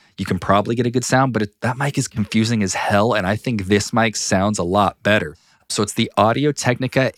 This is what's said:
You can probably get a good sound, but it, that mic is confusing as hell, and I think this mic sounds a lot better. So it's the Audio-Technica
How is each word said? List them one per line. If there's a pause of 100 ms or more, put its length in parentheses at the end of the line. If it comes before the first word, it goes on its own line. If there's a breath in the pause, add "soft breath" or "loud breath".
(160 soft breath)
You
can
probably
get
a
good
sound,
but
it,
that
mic
is
confusing
as
hell,
and
I
think
this
mic
sounds
a
lot
better. (320 soft breath)
So
it's
the
Audio-Technica